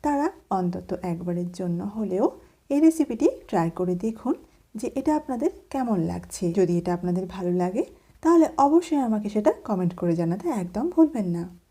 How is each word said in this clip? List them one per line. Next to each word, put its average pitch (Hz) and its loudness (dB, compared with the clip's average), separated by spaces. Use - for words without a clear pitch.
তারা 294 0
অন্তত 180 -4
একবারের 175 -4
জন্য 175 -4
হলেও 202 -2
এই 285 2
রেসিপিটি 294 4
ট্রাই 170 0
করে 180 0
দেখুন 226 -4
যে 247 -6
এটা 294 0
আপনাদের 285 -2
কেমন 240 0
লাগছে। 175 -8
যদি 175 4
এটা 175 -4
আপনাদের 180 -2
ভালো 180 -2
লাগে 185 0
তাহলে 330 6
অবশ্যই 311 4
আমাকে 214 0
সেটা 214 4
কমেন্ট 185 0
করে 175 0
জানাতে 170 -2
একদম 202 -4
ভুলবেন 277 4
না। 170 -6